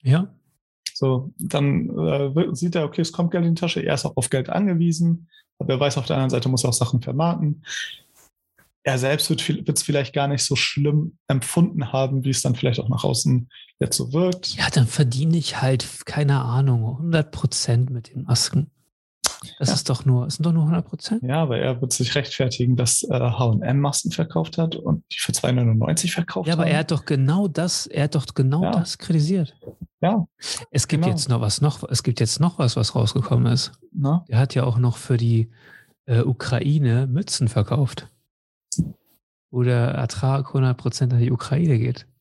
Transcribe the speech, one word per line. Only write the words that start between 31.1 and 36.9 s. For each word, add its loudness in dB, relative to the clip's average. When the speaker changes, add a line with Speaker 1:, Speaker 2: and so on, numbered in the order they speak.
Speaker 1:
jetzt -4
noch 2
was, 0
noch, 0
es -2
gibt -2
jetzt 0
noch 2
was, 2
was 0
rausgekommen 2
ist. 0
Speaker 2:
Na? 0
Speaker 1:
Er 2
hat 2
ja 2
auch 2
noch 2
für 0
die, 2
äh, 2
Ukraine 2